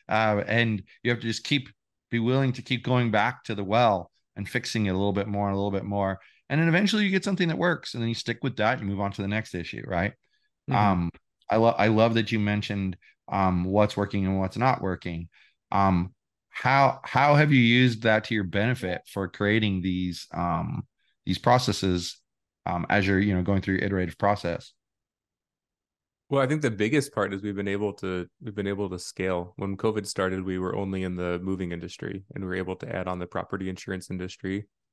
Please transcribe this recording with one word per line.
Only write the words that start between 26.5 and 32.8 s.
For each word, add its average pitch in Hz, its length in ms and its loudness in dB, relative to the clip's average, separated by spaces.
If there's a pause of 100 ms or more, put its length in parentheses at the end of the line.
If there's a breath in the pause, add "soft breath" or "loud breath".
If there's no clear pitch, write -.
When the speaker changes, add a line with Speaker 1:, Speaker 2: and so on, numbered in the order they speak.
Speaker 2:
the 127 80 2
biggest 113 440 0
part 98 200 0
is 95 80 -6
we've 104 140 -4
been 101 120 -2
able 101 260 -2
to, 92 320 -4 (160)
we've 110 120 -10
been 98 120 -4
able 98 240 -2
to 90 80 -8
scale. 90 580 -4
When 98 200 -4
covid 107 300 -2
started, 95 380 -2
we 92 140 -4
were 92 180 -4
only 95 260 -4
in 90 140 -4
the 87 260 -4
moving 92 300 -4
industry, 85 520 -10 (100)
and 98 100 -8
we 92 40 -6
were 92 80 -4
able 92 200 -6
to - 180 -10